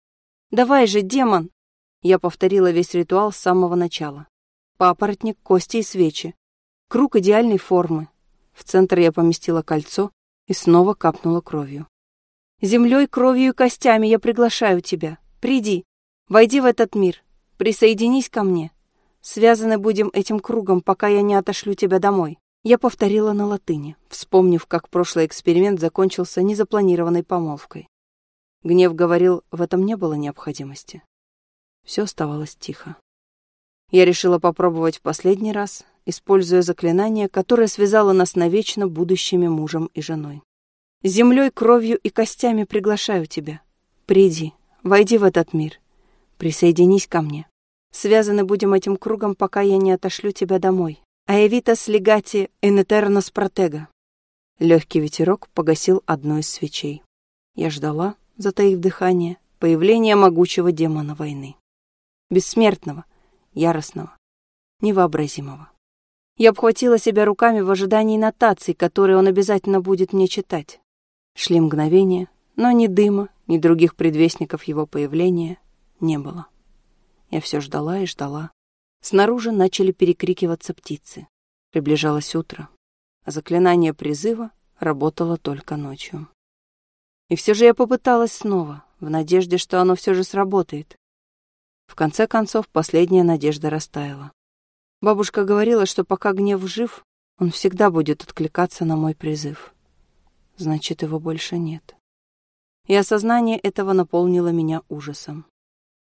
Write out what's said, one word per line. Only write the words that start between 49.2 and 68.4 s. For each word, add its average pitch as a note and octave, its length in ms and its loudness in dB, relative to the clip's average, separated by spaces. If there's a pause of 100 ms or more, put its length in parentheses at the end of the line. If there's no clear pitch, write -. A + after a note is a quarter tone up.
пока G3+ 260 -4
я G3 160 2
не F#3+ 140 2
отошлю F#3+ 400 -4
тебя F#3+ 280 -2
домой. F3+ 420 -2 (260)
Aevitas G#3+ 600 2
legati G#3 600 2 (120)
in G3+ 180 4
aeternus G3+ 540 2
protego». F3 540 -2 (720)
Легкий E3 420 2
ветерок D#3+ 480 -2
погасил E3 560 0
одну D3+ 320 -4
из D3+ 120 -6
свечей. D3 540 -10 (520)
Я D#3+ 140 -4
ждала, D3+ 460 -6 (220)
затаив G3 420 0
дыхание, F3+ 580 -2 (220)
появления G3+ 560 2
могучего F3+ 560 4
демона D#3 440 -4
войны. C#3+ 400 -12 (760)
Бессмертного, F3+ 760 0 (480)
яростного, D#3+ 640 -4 (640)
невообразимого. D3+ 880 -2 (680)
Я A3 120 6
обхватила A3+ 480 2
себя G#3 280 0
руками G#3+ 360 2
в F#3 80 -2
ожидании G#3+ 480 0
нотаций, A3 560 0